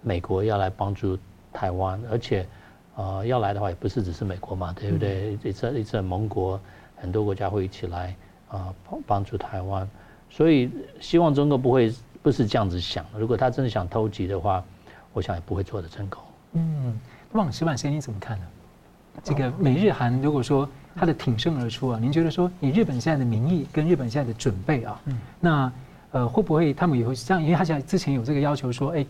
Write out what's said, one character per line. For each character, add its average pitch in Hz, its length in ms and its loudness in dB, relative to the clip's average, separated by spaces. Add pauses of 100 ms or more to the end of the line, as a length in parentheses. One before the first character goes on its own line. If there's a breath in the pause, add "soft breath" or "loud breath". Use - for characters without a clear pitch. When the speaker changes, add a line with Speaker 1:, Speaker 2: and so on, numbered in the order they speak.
Speaker 1:
美 90 200 0
国 95 220 0
要 107 140 2
来 95 120 2
帮 98 240 -4
助 95 240 -2 (340)
台 92 200 -4
湾， 95 280 -2 (100)
而 113 80 -2
且， 98 300 -2 (480 loud breath)
呃， 95 300 -4
要 123 140 0
来 101 140 0
的 101 60 -4
话 104 80 -2
也 85 80 -4
不 - 140 -4
是 113 120 -2
只 90 120 -4
是 - 100 -8
美 92 140 -4
国 - 180 -8
嘛， 90 240 -6
对 101 120 -4
不 82 60 2
对？ 98 340 -2
Speaker 2:
嗯。 101 120 -6
Speaker 1:
一 104 80 -4
次， 117 280 -4
一 107 40 -4
次 104 180 -2
盟 95 280 -2
国， 95 280 -2 (380 loud breath)
很 90 160 -8
多 107 140 0
国 98 100 -2
家 95 140 -4
会 98 160 -2
一 - 20 -6
起 - 200 -10
来， 90 280 -8 (320 soft breath)
啊， 92 260 -10 (160)
帮， 311 160 -10
帮 98 200 0
助 101 120 -8
台 92 260 -6
湾。 98 260 -4 (400 loud breath)
所 160 200 4
以 127 200 4 (320)
希 - 160 2
望 165 160 6
中 143 160 4
国 139 80 4
不 127 140 4
会， 120 220 6 (280)
不 147 100 4
是 113 160 2
这 101 100 2
样 101 120 2
子 90 100 -2
想。 85 260 -6 (120)
如 113 100 0
果 120 80 2
他 127 140 2
真 131 160 0
的 120 40 0
想 92 200 -2
偷 110 200 0
袭 98 180 -4
的 95 120 -2
话， 92 240 0 (480 loud breath)
我 107 100 -2
想 90 140 -2
也 87 100 -6
不 - 80 -6
会 98 80 -2
做 98 200 -6
得 80 80 -12
成 101 180 -10
功。 - 160 -12 (300)
Speaker 2:
嗯， 147 440 -2 (340 loud breath)
那 214 120 2
么 139 80 -2
石 160 140 -2
板 156 120 0
先 143 120 -4
生 151 80 0
你 - 20 -2
怎 123 140 -8
么 98 60 -8
看 104 200 -8
呢？ 87 60 -10 (800)
这 - 100 -2
个 135 240 0
美 139 180 4
日 190 160 4
韩 123 300 2
如 147 100 2
果 143 100 2
说 139 260 2 (280 loud breath)
他 170 100 2
的 165 80 4
挺 117 240 0
身 160 220 0
而 117 100 -2
出 127 200 -4
啊， 113 100 -2
您 123 120 2
觉 165 120 4
得 165 60 4
说 175 300 2
以 139 100 2
日 202 140 4
本 127 180 0
现 165 120 2
在 147 40 2
的 131 80 2
民 117 220 2
意 165 240 2
跟 151 160 2
日 180 80 6
本 135 140 -4
现 139 120 0
在 123 60 -2
的 113 100 -4
准 110 240 0
备 120 220 0
啊， 110 220 -10
Speaker 3:
嗯。 131 140 -4 (200 loud breath)
Speaker 2:
那 143 320 4 (420 loud breath)
呃， 123 140 2
会 156 160 2
不 160 100 2
会 156 200 6
他 180 120 2
们 147 120 4
也 117 80 2
会 127 100 0
像， 185 260 0
因 151 80 2
为 175 60 6
他 156 80 4
现 160 120 2
在 139 60 -2
之 190 160 0
前 143 160 0
有 123 100 0
这 147 120 0
个 139 40 2
要 147 160 2
求 135 160 -2
说， 135 200 -2
哎， 139 180 0